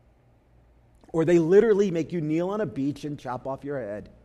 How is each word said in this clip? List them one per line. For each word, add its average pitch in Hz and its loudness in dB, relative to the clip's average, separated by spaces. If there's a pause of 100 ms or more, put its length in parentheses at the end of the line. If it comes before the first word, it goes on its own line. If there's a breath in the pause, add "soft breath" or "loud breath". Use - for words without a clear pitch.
(1120)
or 160 0
they 175 6
literally 196 4
make 165 -4
you 175 -4
kneel 156 -2
on 208 -4
a 214 -2
beach 139 -6
and 147 -10
chop 123 -10
off 135 -8
your 143 -8
head. 104 -10 (140)